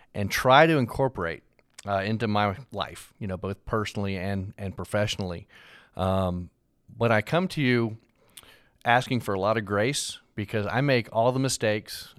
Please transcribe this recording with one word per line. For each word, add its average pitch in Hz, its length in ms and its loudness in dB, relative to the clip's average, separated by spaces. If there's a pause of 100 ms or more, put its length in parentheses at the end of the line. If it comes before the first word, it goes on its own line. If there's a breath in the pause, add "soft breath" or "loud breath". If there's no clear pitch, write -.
(140 soft breath)
and 98 160 -2
try 135 360 6
to 165 100 4
incorporate, 117 640 -2 (440)
uh, 98 180 0
into 110 240 -2
my 104 280 2 (160)
life, - 460 -8
you 107 80 -8
know, 92 120 -4
both 98 260 -6
personally 101 520 -2
and, 95 420 -4
and 98 180 -8
professionally. 98 720 -2 (480 loud breath)
Um, 92 540 0 (440)
but 117 160 2
I 107 120 4
come 175 260 0
to 160 140 -4
you 117 340 2 (880 loud breath)
asking 123 360 2
for 104 140 -2
a 95 60 -2
lot 107 160 2
of 110 80 -2
grace 104 540 -2 (160)
because 104 320 -4
I 113 160 0
make 131 280 2
all 117 220 2
the 127 60 0
mistakes. 113 800 -2